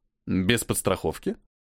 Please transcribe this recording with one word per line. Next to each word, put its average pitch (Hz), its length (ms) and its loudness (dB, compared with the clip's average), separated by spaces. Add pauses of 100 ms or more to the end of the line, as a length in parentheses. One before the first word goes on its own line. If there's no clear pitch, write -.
(260)
Без 95 380 2
подстраховки? 95 720 -2 (400)